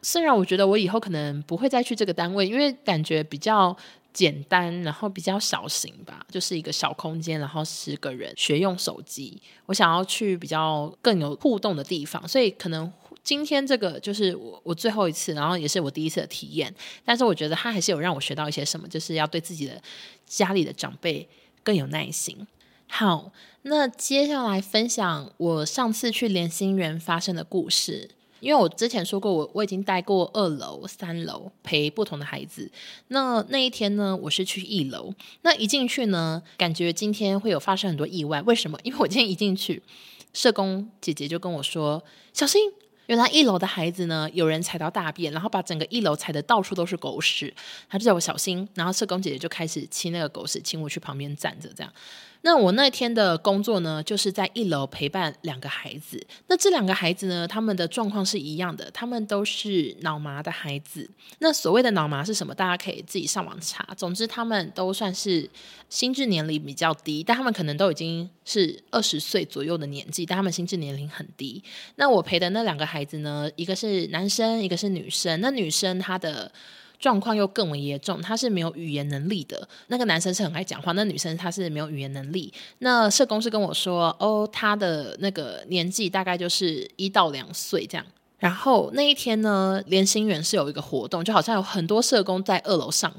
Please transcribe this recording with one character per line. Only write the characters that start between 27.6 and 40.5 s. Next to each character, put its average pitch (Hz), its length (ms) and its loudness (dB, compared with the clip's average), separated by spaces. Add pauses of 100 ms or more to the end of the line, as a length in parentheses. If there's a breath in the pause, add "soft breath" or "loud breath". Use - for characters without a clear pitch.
事。 - 400 0 (320 soft breath)
因 269 120 2
为 277 80 8
我 180 60 6
之 185 180 -2
前 233 200 -2
说 202 120 -2
过， 196 140 0
我， 156 220 0
我 214 100 0
已 202 40 0
经 190 140 -4
待 190 200 0
过 185 320 2
二 202 160 2
楼、 76 360 -8
三 170 380 -8
楼， 165 260 -10 (140)
陪 147 260 2
不 214 140 -2
同 151 160 -6
的 143 60 -10
孩 139 180 -8
子。 - 260 -12 (380 loud breath)
那， 254 400 0
那 269 120 0
一 254 100 2
天 208 260 0
呢， 202 180 0
我 165 160 -4
是 185 140 0
去 190 200 -4
一 175 260 -2
楼。 123 240 -10 (300 loud breath)
那 330 120 6
一 220 100 0
进 254 220 2
去 240 200 0
呢， 165 360 0 (140 loud breath)
感 170 160 0
觉 170 180 2
今 214 220 -2
天 196 260 0
会 220 100 -2
有 170 80 2
发 190 160 2
生 190 140 0
很 165 80 0
多 147 100 -2
意 165 200 -4
外。 147 160 -2
为 226 120 4
什 226 160 0
么？ 151 140 -8
因 247 80 -6
为 277 80 -2
我 185 80 4
今 208 120 2
天 233 100 4
一 190 40 -2
进 190 220 2
去， - 260 -4 (520 loud breath)
社 - 180 4